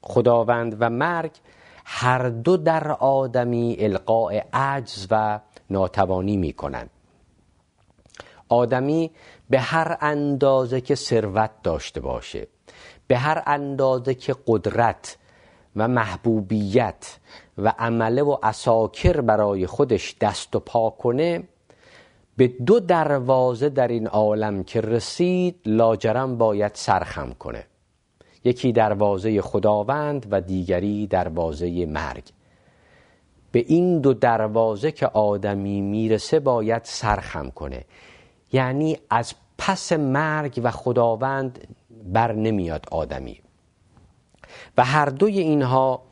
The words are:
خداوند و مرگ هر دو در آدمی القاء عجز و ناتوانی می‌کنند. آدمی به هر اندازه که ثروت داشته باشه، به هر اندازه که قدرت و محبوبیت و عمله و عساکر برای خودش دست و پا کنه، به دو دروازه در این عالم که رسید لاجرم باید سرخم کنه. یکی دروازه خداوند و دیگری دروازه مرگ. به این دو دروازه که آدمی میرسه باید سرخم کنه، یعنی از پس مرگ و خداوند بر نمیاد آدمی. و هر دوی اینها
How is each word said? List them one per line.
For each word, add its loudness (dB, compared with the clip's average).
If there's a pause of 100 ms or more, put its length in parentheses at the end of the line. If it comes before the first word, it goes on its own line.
خداوند 2
و 2
مرگ -2 (540)
هر 0
دو 0
در 0
آدمی 0
القاء 0 (120)
عجز -4
و 0 (300)
ناتوانی 0
می‌کنند. -6 (1600)
آدمی 2 (400)
به 4
هر -2
اندازه 0
که -2
ثروت 0 (120)
داشته -4
باشه، -8 (600)
به 2
هر -2
اندازه -2
که -6 (120)
قدرت 0 (600)
و 0
محبوبیت -2 (400)
و 0
عمله 0
و 0
عساکر 2
برای 2
خودش 0
دست -2
و 2
پا 0
کنه، -2 (920)
به 6
دو 4
دروازه 2
در 2
این -2
عالم 0
که -2
رسید -2 (100)
لاجرم 2
باید 2
سرخم -2
کنه. -12 (800)
یکی 0
دروازه 2
خداوند -2
و 0
دیگری -2
دروازه -2
مرگ. -8 (1300)
به 2
این 4
دو 4
دروازه 0
که -2
آدمی 0
میرسه 0
باید 0
سرخم -4
کنه، -12 (680)
یعنی 0 (120)
از -2 (240)
پس -2
مرگ 0
و 2
خداوند -2 (280)
بر 2
نمیاد -2
آدمی. -6 (1400)
و 6
هر 4
دوی 2
اینها 2